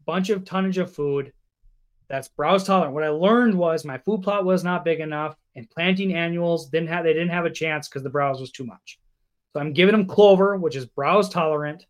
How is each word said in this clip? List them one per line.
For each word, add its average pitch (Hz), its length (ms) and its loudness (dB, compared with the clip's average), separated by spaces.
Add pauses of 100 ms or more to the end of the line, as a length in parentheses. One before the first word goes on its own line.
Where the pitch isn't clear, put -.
bunch 185 240 -2
of 190 160 -2
tonnage 190 320 -2
of 180 160 -4
food 139 400 -4 (760)
that's 135 220 -8
browse 180 340 0
tolerant. 185 300 0
What 151 100 -4
I 156 60 -2
learned 208 460 2
was 165 280 0
my 135 140 -6
food 208 240 -4
plot 202 240 -2
was 180 180 2
not 175 220 -2
big 160 160 0
enough, 151 340 -6 (200)
and 120 140 -16
planting 190 440 -2
annuals 170 560 -2
didn't 160 200 -2
have, 170 140 -4
they 160 100 4
didn't 170 160 -2
have 170 160 -2
a 165 60 -4
chance 156 380 -6
'cause 135 140 -10
the 135 60 -8
browse 139 300 -2
was 131 120 -14
too 135 140 -14
much. - 340 -18 (540)
So 151 60 -6
I'm 151 140 -6
giving 180 200 4
them 208 140 4
clover, 196 500 6
which 160 180 -2
is 131 100 -8
browse 175 440 0
tolerant. 156 600 -4